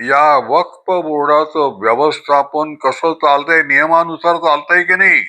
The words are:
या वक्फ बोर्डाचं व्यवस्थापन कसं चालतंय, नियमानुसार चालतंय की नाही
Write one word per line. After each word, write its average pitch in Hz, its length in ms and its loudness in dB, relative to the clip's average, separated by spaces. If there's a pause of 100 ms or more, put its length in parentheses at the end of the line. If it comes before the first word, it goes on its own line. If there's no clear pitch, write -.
या 143 360 2
वक्फ 131 500 -2
बोर्डाचं 151 920 -2
व्यवस्थापन 143 920 -2
कसं 147 400 -4
चालतंय, 156 480 2
नियमानुसार 165 760 0
चालतंय 160 460 0
की 185 140 0
नाही 185 320 2